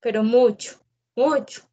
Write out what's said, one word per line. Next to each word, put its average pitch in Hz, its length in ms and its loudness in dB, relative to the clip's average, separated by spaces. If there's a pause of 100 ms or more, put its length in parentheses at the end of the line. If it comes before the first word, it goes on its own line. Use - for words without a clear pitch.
pero 220 220 -4
mucho, 233 560 0 (380)
mucho. 277 460 -2 (100)